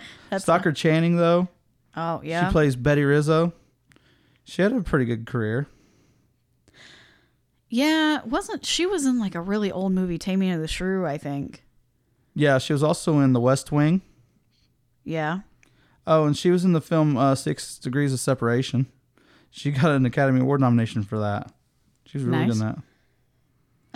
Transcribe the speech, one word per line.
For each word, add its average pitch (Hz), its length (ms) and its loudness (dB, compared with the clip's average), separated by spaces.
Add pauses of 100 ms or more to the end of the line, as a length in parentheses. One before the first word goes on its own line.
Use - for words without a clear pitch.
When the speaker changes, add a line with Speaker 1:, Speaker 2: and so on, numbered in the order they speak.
(140)
Speaker 1:
<laughs> - 160 -20
That's 190 160 -6
Speaker 2:
Stockard 175 180 2
Speaker 1:
fine. 165 120 0
Speaker 2:
Channing, 165 420 2
though. 175 300 2 (480)
Speaker 1:
Oh, 165 280 -6
yeah. 170 240 -2
Speaker 2:
She 190 40 0
plays 151 240 2
Betty 143 280 2
Rizzo. 156 500 2 (920)
She - 160 -6
had 208 120 2
a 247 80 -2
pretty 139 240 0
good 113 200 -4
career. 117 420 -4 (2000)
Speaker 1:
Yeah, 302 540 0
wasn't, 320 420 -6
she - 200 -2
was 359 200 -2
in, 254 140 2
like, 190 160 -4
a 170 60 -6
really 196 300 -2
old 190 200 -2
movie, 185 260 -2
Taming 185 340 -2
of 165 100 -4
the 156 60 -6
Shrew, 185 380 -4
I 147 120 -4
think. 143 460 -10 (720)
Speaker 2:
Yeah, 143 220 2
she 139 160 -2
was 143 100 0
also 156 360 0
in 135 140 4
The 123 60 2
West 127 320 0
Wing. 151 300 2 (1000)
Speaker 1:
Yeah. 160 360 -4 (640)
Speaker 2:
Oh, 160 200 4
and 147 120 2
she 180 140 2
was 175 120 2
in 185 100 4
the 156 80 2
film, 151 360 2
uh, 135 180 4
Six - 440 -6
Degrees 139 340 -2
of 123 60 -4
Separation. 123 680 0 (640)
She - 220 -6
got 135 200 2
an 131 140 2
Academy 131 360 2
Award 139 200 2
nomination 117 420 2
for 110 160 -6
that. 104 320 -4 (540)
She - 120 -12
was 135 80 -6
really 120 200 0
Speaker 1:
Nice. - 20 0 (100)
Speaker 2:
good 110 80 -2
in - 20 -2
that. - 100 -6 (1200)